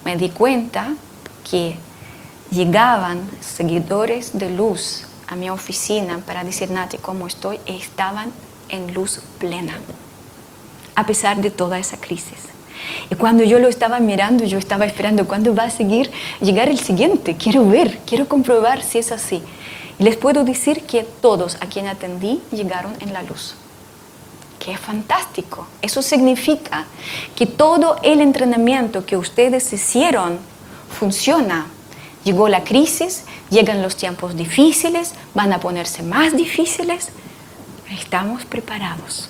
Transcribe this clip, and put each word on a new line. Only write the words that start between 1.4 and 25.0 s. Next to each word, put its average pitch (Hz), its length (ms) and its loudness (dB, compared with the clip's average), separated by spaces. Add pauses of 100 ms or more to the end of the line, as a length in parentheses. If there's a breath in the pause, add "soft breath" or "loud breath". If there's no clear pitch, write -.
que 170 260 -2 (720 loud breath)
llegaban 185 800 2 (120)
seguidores 196 1000 -4
de 185 120 -4
luz 185 560 -4 (200)
a 180 100 -10
mi 180 140 -8
oficina 190 760 -6
para 175 180 -8
decir, 185 260 -8
"Nati, 185 280 -6
¿cómo 190 280 -10
estoy?", 190 400 -8
estaban 196 680 -8 (360)
en 180 260 -10
luz 190 260 -6 (180)
plena, 175 400 -8 (1160)
a 208 120 0
pesar 208 320 0
de 202 120 0
toda 180 280 -4
esa 196 200 -8
crisis. - 400 -12 (720 loud breath)
Y 180 40 -2
cuando 226 300 4
yo 226 140 8
lo 247 100 8
estaba 240 320 0
mirando, 214 440 4
yo 190 140 -2
estaba 202 260 0
esperando, 202 420 2
"¿Cuándo 214 280 2
va 226 100 2
a 233 60 -4
seguir, 226 400 2 (300 loud breath)
llegar 208 280 4
el 285 100 2
siguiente? 190 580 2
Quiero 226 300 4
ver, 233 400 4
quiero 269 220 0
comprobar 254 540 4
si - 160 -2
es 233 140 -2
así". 190 300 -6 (560 loud breath)
Y 185 40 2
les 220 140 6
puedo 277 280 4
decir 294 380 0
que 226 220 -2
todos 185 560 2
a 185 60 -8
quien 196 200 -6
atendí 196 640 -6
llegaron 190 500 -6
en 202 120 -10
la 185 100 -8
luz. - 320 -12 (1040)
¡Qué 185 180 -10
fantástico! - 920 -6 (160)